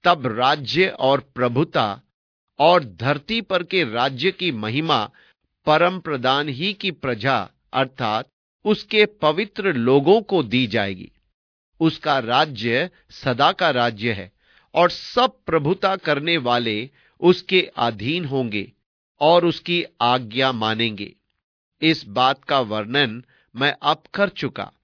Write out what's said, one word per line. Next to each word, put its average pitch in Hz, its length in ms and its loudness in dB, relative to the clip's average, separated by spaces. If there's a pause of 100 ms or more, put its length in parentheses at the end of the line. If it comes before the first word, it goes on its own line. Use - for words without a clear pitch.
तब 160 240 2
राज्य 131 600 0
और 135 320 0
प्रभुता 123 800 -2 (580)
और 165 240 6
धरती 139 580 -4
पर 180 220 -4
के 175 200 0
राज्य 127 480 -2
की 175 200 -4
महिमा 117 600 -2 (540)
परम 170 340 2
प्रधान 139 500 -2
ही 165 240 -6
की 196 180 -6
प्रजा 120 580 -4 (240)
अर्थात 127 560 -2 (360)
उसके 214 400 2
पवित्र 190 680 -2
लोगों 139 480 4
को 185 220 -2
दी 120 240 -2
जाएगी। 98 440 -4 (680)
उसका 156 400 0
राज्य 123 680 0 (200)
सदा 139 420 2
का 180 180 0
राज्य 117 420 0
है 98 200 -8 (420)
और 170 160 4
सब - 560 -2
प्रभुता 175 500 0
करने 160 420 0
वाले 120 520 0 (300)
उसके 180 580 2
अधीन 120 480 -2
होंगे 123 460 -4 (480)
और 170 260 6
उसकी 175 400 -2 (160)
आज्ञा 123 500 0
मानेंगे।" 110 640 -4 (680)
इस 156 240 0
बात 127 380 0
का 143 160 0
वर्णन 113 640 -2 (320)
मैं 135 260 0
अब 156 220 0 (100)
कर 196 160 0
चुका। 101 420 -8 (120)